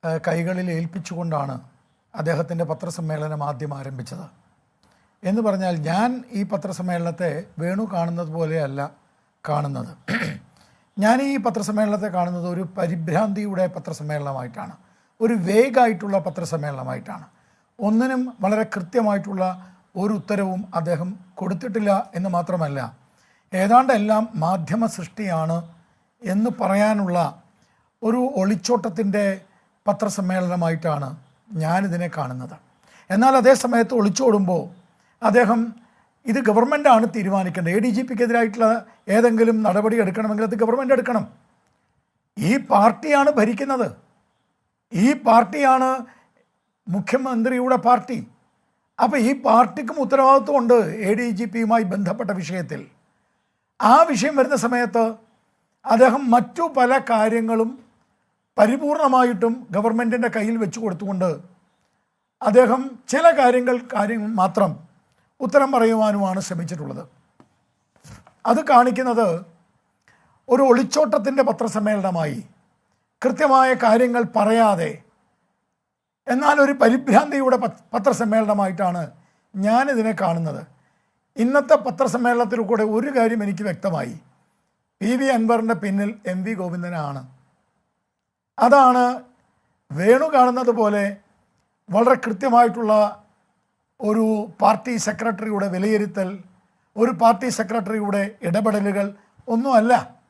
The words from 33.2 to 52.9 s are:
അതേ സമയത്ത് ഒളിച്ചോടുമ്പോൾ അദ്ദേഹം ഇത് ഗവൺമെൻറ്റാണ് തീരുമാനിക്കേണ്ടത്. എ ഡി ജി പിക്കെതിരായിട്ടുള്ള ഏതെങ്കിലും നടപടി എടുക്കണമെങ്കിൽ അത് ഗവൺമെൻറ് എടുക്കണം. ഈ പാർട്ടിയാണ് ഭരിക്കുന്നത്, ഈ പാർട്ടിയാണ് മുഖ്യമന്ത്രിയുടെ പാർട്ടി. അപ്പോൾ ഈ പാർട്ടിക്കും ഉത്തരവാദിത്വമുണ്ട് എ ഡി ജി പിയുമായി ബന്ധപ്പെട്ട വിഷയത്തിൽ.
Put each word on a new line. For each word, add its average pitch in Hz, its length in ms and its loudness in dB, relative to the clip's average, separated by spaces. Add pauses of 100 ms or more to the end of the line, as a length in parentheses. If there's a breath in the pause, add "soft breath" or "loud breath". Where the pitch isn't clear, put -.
അതേ 247 120 8 (120)
സമയത്ത് 240 340 0
ഒളിച്ചോടുമ്പോൾ 202 640 2 (640)
അദ്ദേഹം 226 320 4 (720 soft breath)
ഇത് 220 80 0 (100)
ഗവൺമെൻറ്റാണ് 247 580 4 (100)
തീരുമാനിക്കേണ്ടത്. 185 600 -2
എ 226 80 2
ഡി 247 120 2
ജി 262 120 -2
പിക്കെതിരായിട്ടുള്ള 233 600 2 (480 soft breath)
ഏതെങ്കിലും 226 400 4 (100)
നടപടി 208 380 0
എടുക്കണമെങ്കിൽ 214 440 -2
അത് 214 140 -4
ഗവൺമെൻറ് 254 340 2
എടുക്കണം. 233 300 -2 (1080)
ഈ 208 160 0 (200)
പാർട്ടിയാണ് 277 680 4
ഭരിക്കുന്നത്, 240 500 0 (1160)
ഈ - 20 6 (200)
പാർട്ടിയാണ് 262 640 4 (1040 soft breath)
മുഖ്യമന്ത്രിയുടെ 247 920 0
പാർട്ടി. 247 320 2 (840)
അപ്പോൾ 226 140 0 (100)
ഈ - 20 2 (160)
പാർട്ടിക്കും 233 500 2 (100)
ഉത്തരവാദിത്വമുണ്ട് 269 720 4 (340)
എ - 100 4
ഡി 240 80 -2 (100)
ജി 233 140 -4
പിയുമായി 226 320 0 (100)
ബന്ധപ്പെട്ട 202 360 -4 (100)
വിഷയത്തിൽ. 165 420 -8 (1120)